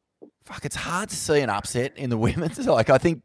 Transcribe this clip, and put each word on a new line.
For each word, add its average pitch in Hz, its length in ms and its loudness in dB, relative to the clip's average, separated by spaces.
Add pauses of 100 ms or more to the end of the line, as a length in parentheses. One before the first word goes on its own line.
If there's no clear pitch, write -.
(440)
fuck, - 200 -14
it's 143 120 -6
hard 180 340 -4
to 185 60 -10
see 147 260 2
an 123 80 0
upset 120 480 -4
in 139 120 -4
the 117 80 0
<laughs> - 20 0
women's. 160 460 -2
Like, 139 240 4
I 135 80 8
think 165 280 0